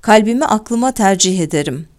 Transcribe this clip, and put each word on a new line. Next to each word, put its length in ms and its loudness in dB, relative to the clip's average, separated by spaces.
Kalbimi 440 2
aklıma 460 -2
tercih 480 0
ederim 480 -4